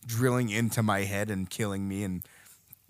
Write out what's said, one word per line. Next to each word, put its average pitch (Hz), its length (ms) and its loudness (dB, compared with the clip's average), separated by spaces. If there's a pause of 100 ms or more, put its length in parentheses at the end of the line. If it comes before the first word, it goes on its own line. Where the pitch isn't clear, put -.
drilling 123 460 2
into 113 320 2
my 101 220 2
head 101 260 -2
and 92 180 -2
killing 98 380 -2
me 98 160 -4
and 92 240 -4 (640)